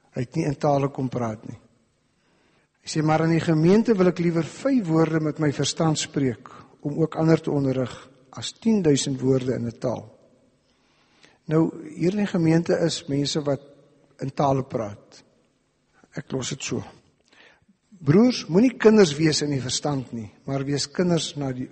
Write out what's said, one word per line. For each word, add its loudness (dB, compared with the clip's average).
Hy -4
het -8
nie -2
in -4
tale 0
kom -4
praat -6
nie. -14
Hy -20
sê, -2
"Maar 2
in 2
die 2
gemeente 4
wil 4
ek 0
liewer 0
vyf -2
woorde 2
met -4
my 0
verstand 0
spreek, -4
om -6
ook -2
ander 4
te -6
onderrig, -4
as -12
tien 0
duisend 2
woorde 0
in -4
'n -8
taal." -8
Nou, 0
hier -4
in -2
die -4
gemeente 2
is -4
mense -2
wat -4
in -8
tale 0
praat. -10
Ek -12
los -6
dit -12
so. -6
Broers, 4
moenie 4
kinders 6
wees 0
in -2
die -2
verstand -4
nie, -10
maar -4
wees -4
kinders 0
na -6
die, -10